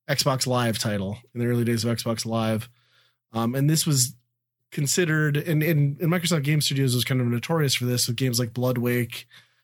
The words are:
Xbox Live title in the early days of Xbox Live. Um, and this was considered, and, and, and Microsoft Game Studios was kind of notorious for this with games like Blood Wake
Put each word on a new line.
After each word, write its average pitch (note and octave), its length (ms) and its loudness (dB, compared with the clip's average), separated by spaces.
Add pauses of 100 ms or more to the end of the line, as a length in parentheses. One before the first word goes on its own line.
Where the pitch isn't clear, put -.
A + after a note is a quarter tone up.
Xbox C3+ 380 0
Live A#2+ 320 0
title G#2 380 -4 (160)
in A#2+ 80 -6
the A#2+ 60 0
early A#2+ 180 2
days A#2 180 0
of A#2 140 0
Xbox A2+ 280 -4
Live. A2+ 440 -2 (640)
Um, A#2 220 0
and C#3 140 2
this D#3 160 2
was C3+ 300 0 (560)
considered, D#3 640 0
and, D3+ 260 0
and, D3 380 2
and D#3 100 0
Microsoft E3+ 340 0
Game D3 180 2
Studios C3+ 340 0
was A#2+ 80 0
kind C3 160 0
of B2 80 2
notorious C3 480 0
for - 80 -2
this B2 240 0
with A#2+ 80 -4
games B2 240 0
like A#2+ 140 -4
Blood B2 240 0
Wake A#2+ 500 -2 (360)